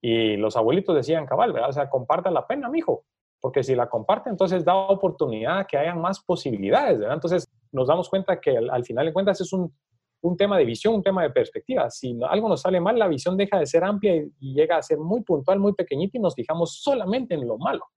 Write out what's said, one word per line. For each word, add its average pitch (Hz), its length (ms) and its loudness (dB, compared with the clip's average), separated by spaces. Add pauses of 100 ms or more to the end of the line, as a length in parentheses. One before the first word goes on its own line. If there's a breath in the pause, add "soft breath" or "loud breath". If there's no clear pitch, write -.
Y 113 340 2
los 107 220 -2
abuelitos 156 380 2
decían, 147 300 0
cabal, 170 280 2
¿verdad? 120 160 0
O 135 40 -4
sea, 139 160 -2
"Comparta 160 420 0
la 143 140 0
pena, 262 240 -6
mijo", 320 360 -2 (340)
porque 131 240 0
si 131 120 0
la 120 140 0
comparte, 190 400 0
entonces 180 360 0
da 175 100 4
oportunidad 180 840 0
a 190 60 -4
que - 120 -2
hayan 165 240 0
más 185 200 -2
posibilidades, 139 800 0
¿verdad? 110 160 -2
Entonces 165 300 -2 (260)
nos 131 160 0
damos 170 220 0
cuenta 190 320 -2
que 131 160 2
al, 113 120 0
al 123 140 -2
final 123 220 -2
de 160 80 -4
cuentas 196 280 0
es 170 100 -6
un, 180 220 -4 (480)
un 175 160 0
tema 202 200 2
de 160 60 6
visión, 123 320 0
un 196 80 0
tema 190 200 2
de 147 60 0
perspectiva. 131 600 0
Si 127 240 -8
no, 120 140 -4
algo 214 200 2
nos 165 140 0
sale 185 180 2
mal, 208 180 2
la 214 120 4
visión 165 260 -2
deja 196 240 0
de 147 60 2
ser 165 180 2
amplia 202 320 2
y, 151 240 -2
y 135 140 -10
llega 160 240 4
a 151 40 0
ser 156 160 0
muy 185 260 -2
puntual, 180 360 2
muy 202 140 2
pequeñita 180 440 -4
y 233 40 -4
nos 175 140 0
fijamos 165 460 -4
solamente 240 520 -2
en 139 120 -4
lo 110 120 -2
malo. 240 260 -4 (140)